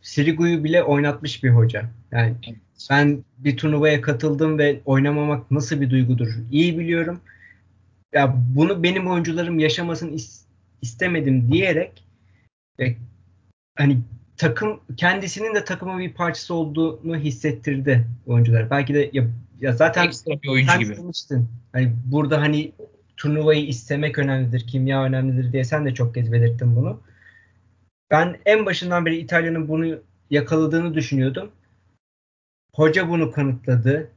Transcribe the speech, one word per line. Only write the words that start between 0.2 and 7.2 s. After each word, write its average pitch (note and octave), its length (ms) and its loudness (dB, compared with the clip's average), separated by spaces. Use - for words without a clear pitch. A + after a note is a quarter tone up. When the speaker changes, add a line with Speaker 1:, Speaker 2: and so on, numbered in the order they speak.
Speaker 1:
bile D#3+ 200 2
oynatmış C#3+ 600 0
bir C3 60 4
hoca. A2+ 400 4
Yani A#2 240 0
Speaker 2:
Evet. A#2 100 -16
Speaker 1:
ben C#3+ 340 4
bir C3 200 -2
turnuvaya D3+ 440 2
katıldım D3+ 560 0
ve C#3+ 280 2
oynamamak C#3+ 640 0
nasıl C#3+ 300 -2
bir C3+ 80 0
duygudur B2 380 2
iyi D#3+ 280 2
biliyorum. E3+ 420 -4